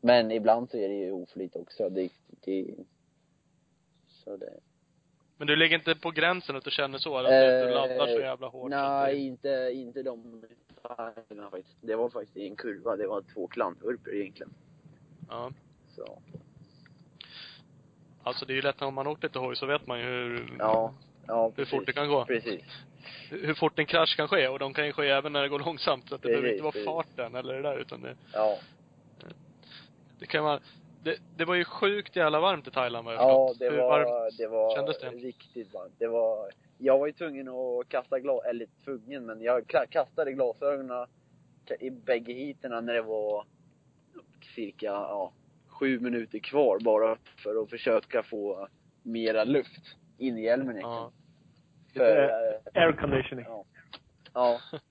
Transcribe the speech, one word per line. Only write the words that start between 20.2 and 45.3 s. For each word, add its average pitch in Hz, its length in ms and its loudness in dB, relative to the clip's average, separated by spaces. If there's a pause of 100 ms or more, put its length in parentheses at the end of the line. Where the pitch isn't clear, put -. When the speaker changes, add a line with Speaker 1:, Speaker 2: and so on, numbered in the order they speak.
Speaker 1:
Ja, 113 360 2 (320)
ja, 113 180 2
Speaker 2:
hur 113 80 2
Speaker 1:
precis. 139 180 -6
Speaker 2:
fort 131 160 -2
det 139 60 -2
kan 147 160 -2
gå. 139 160 2
Speaker 1:
Precis. 113 380 -4 (680)
Speaker 2:
Hur, - 160 -8
hur 151 80 0
fort - 240 0
en 151 80 0
krasch 165 300 4
kan 151 120 -2
ske, 151 200 4
och 135 100 -4
de 139 160 -6
kan 151 120 0
ju 147 60 -4
ske 143 160 0
även 139 240 2
när 143 100 0
det 139 60 0
går 139 100 -2
långsamt, 147 500 -2
så 139 60 -8
att 135 80 -12
det 123 60 -2
behöver 117 200 4
Speaker 1:
Precis, 110 60 2
Speaker 2:
inte 95 80 -6
vara 147 100 -2
Speaker 1:
precis. 107 140 -4 (300)
Speaker 2:
farten 120 180 -6
eller 127 200 -8
det 135 80 -8
där, 143 160 -4
utan 127 240 -10
det 127 140 -12 (160)
Speaker 1:
Ja. 107 260 2 (1600)
Speaker 2:
det - 80 -18
kan 151 180 0
vara, 147 160 0 (420)
det, 160 140 -2 (200)
det 170 80 0
var 175 100 0
ju 175 100 2
sjukt 202 520 -2
jävla 156 240 4
varmt 170 260 2
i - 40 -14
Thailand, 120 340 -2
vad 117 100 -6
jag 120 80 2
Speaker 1:
Ja, 131 260 8
Speaker 2:
förstått. 120 100 -4 (100)
Speaker 1:
det - 20 2
Speaker 2:
Hur 147 120 2
Speaker 1:
var, 143 220 6
Speaker 2:
varmt 117 340 -2
Speaker 1:
det 117 80 -2
var 110 300 2
Speaker 2:
kändes 110 240 -2
det? 131 100 -8
Speaker 1:
riktigt 120 640 -14
varmt. 95 240 -12
Det 117 100 -2
var, 110 420 0 (280)
jag 131 200 6
var 143 80 2
ju 151 60 -4
tvungen 139 360 -8
att 127 400 -4
kasta 131 300 -2
gla-, 127 320 0
eller 117 160 -4 (180)
tvungen, 127 420 -10
men 113 160 -10
jag 120 240 2
ka-, 143 240 2
kastade 143 420 -2
glasögonen 131 760 -2 (580)
ka-, - 160 -8
i 127 100 -6
bägge 120 420 -2
heaterna 131 480 -8
när 117 140 -4
det 117 80 2
var 107 420 -2 (1080)
cirka, 110 320 -8
ja, 101 460 -4 (340)